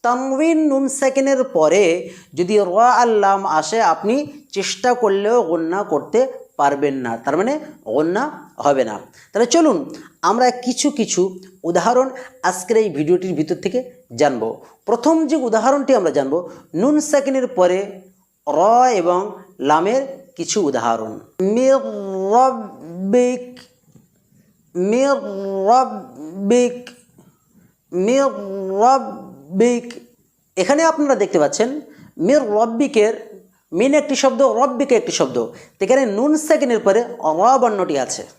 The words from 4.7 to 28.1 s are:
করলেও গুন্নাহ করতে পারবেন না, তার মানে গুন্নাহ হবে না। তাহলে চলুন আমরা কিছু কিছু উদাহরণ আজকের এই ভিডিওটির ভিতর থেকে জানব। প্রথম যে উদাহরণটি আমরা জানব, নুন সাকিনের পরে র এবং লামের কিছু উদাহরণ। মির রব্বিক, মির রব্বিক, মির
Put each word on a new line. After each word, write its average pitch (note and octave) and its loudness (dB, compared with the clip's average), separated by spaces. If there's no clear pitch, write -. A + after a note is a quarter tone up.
করলেও G#3 2
গুন্নাহ E3+ -2
করতে F#3 -2
পারবেন C#3+ 0
না, A#2 -4
তার C#3 -2
মানে A3+ 0
গুন্নাহ E3 -2
হবে C#3 2
না। G#2+ -6
তাহলে A#3 0
চলুন D#4 4
আমরা A#3+ 2
কিছু B3+ -2
কিছু - -2
উদাহরণ A#3 2
আজকের G#3+ -2
এই G#3+ 0
ভিডিওটির F3 0
ভিতর D#3+ -2
থেকে G3 -2
জানব। C3 2
প্রথম A#3 2
যে D#4+ 2
উদাহরণটি B3+ 2
আমরা E3 0
জানব, C3+ -2
নুন C#4+ 2
সাকিনের C4+ 0
পরে F3+ 4
র D3 0
এবং F3+ 0
লামের F#3+ 2
কিছু E3+ -4
উদাহরণ। A2+ -2
মির C4 2
রব্বিক, A#3+ 0
মির A#3 0
রব্বিক, G#3 0
মির B3 0